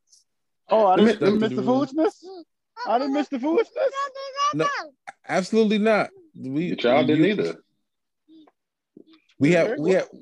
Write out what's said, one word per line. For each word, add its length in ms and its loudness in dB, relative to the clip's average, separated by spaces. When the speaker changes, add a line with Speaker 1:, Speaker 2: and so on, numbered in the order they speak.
Speaker 1:
Oh, 160 4
I 120 4
didn't, 100 6
Speaker 2:
Let 0 -
me 40 2
Speaker 1:
didn't 160 2
miss 120 0
the 100 -4
foolishness? 600 -2
I 120 2
didn't 140 -4
miss 160 -2
the 100 -6
foolishness? 500 -2
Speaker 2:
No, 140 -2
absolutely 520 0
not. 300 0
We, 300 -6
Speaker 3:
Your 100 -6
child 320 2
didn't 180 2
Speaker 2:
you, 60 2
Speaker 3:
either. 320 -4
Speaker 2:
we 140 4
have, 180 4
Speaker 1:
Okay. 100 -6
Speaker 2:
we 120 2
have, 140 0